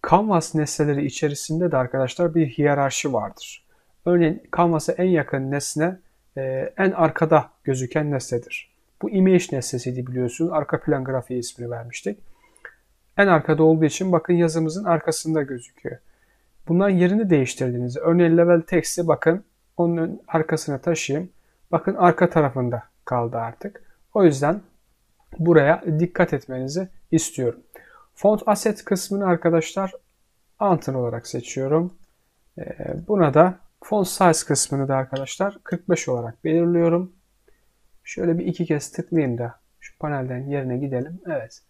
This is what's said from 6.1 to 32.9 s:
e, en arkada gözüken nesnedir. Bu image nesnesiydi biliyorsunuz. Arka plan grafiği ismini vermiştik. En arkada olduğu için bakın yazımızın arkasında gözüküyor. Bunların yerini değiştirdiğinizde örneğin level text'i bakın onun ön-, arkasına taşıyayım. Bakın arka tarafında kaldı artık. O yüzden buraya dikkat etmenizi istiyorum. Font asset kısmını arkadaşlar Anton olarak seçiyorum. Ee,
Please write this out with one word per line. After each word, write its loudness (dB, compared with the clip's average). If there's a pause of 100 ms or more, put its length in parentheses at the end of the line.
e, -6
en 2
arkada 2 (140)
gözüken -2
nesnedir. -6 (280)
Bu -6
image 4
nesnesiydi -6
biliyorsunuz. -2
Arka -2
plan 0
grafiği -4
ismini -10
vermiştik. -8 (1000)
En 4
arkada 4
olduğu 6
için -2
bakın 2
yazımızın 0
arkasında 0
gözüküyor. -10 (720)
Bunların 2
yerini 2
değiştirdiğinizde 0
örneğin 4
level 6
text'i -2
bakın 2 (340)
onun 0
ön-, -4
arkasına -2
taşıyayım. -4 (420)
Bakın 0
arka 4
tarafında 0 (220)
kaldı -2
artık. -10 (300)
O 4
yüzden 2 (800)
buraya 4 (160)
dikkat 0
etmenizi -6 (220)
istiyorum. -2 (520)
Font 2
asset 0
kısmını -2
arkadaşlar 0 (680)
Anton 0
olarak -4
seçiyorum. -2 (640)
Ee, -10 (120)